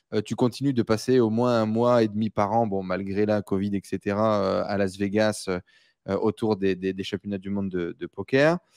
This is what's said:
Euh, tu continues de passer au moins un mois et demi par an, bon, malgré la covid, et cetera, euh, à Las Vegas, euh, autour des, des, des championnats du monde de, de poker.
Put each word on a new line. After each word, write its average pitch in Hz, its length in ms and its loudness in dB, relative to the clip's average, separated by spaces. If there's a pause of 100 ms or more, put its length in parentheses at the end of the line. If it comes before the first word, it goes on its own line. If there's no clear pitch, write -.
(140)
Euh, 107 80 0
tu - 120 -6
continues 123 380 0
de 117 100 0
passer 123 380 2
au 113 80 4
moins 117 320 2
un 110 60 2
mois 117 360 4
et 110 60 2
demi 104 220 -2
par 101 220 0
an, 117 140 2
bon, 98 160 -4
malgré 98 440 -2
la 104 160 0
covid, 98 340 -2
et 92 80 -2
cetera, 101 580 0
euh, 95 240 0
à 101 120 -2
Las 95 180 -2
Vegas, 104 520 0
euh, 90 120 -2 (580)
autour 107 360 0
des, 95 220 0
des, 95 160 -4
des 95 100 -6
championnats 101 340 -6
du 95 140 -8
monde 98 180 -2
de, 87 300 -4
de 87 80 -8
poker. 143 520 0 (180)